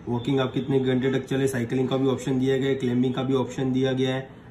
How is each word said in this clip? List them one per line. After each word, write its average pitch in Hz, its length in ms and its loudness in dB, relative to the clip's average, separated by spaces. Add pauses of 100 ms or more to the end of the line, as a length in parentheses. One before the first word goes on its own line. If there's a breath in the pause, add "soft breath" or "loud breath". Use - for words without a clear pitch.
Walking 120 320 0
आप 127 140 -2
कितने 135 260 0
घंटे 127 320 2
तक 131 140 -2
चले, 135 220 0
cycling 123 420 -2
का 135 80 0
भी 135 100 2
option 127 320 0
दिया 131 180 2
गया 135 120 0
है, 135 60 2
climbing 123 380 0
का 135 100 -4
भी 135 100 0
option 127 400 0
दिया 131 200 2
गया 131 220 0
है, 135 140 -8 (220)